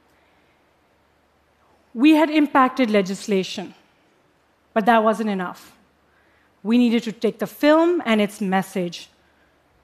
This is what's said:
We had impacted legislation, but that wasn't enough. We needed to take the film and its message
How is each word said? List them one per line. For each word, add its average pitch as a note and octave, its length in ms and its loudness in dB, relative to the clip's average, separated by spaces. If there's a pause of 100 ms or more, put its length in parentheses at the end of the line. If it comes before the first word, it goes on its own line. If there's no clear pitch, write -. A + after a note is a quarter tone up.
(1900)
We B3+ 180 4
had D#4 180 4
impacted C4+ 640 0
legislation, F#3+ 800 -4 (1000)
but A3 120 0
that A3+ 160 4
wasn't G#3+ 280 -2
enough. F#3+ 420 -8 (920)
We A3+ 160 0
needed A#3 260 2
to A3 100 -8
take - 260 -4
the G3+ 80 -4
film E4 580 2
and A3 140 0
its G#3 220 -2
message F#3 680 -4 (760)